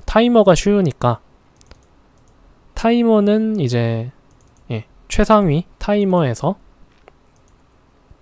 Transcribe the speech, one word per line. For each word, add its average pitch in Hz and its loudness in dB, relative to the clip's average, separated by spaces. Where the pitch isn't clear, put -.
타이머가 220 2
쉬우니까. 165 -2
타이머는 220 0
이제, 117 -4
예, 110 -8
최상위 202 2
타이머에서 180 -2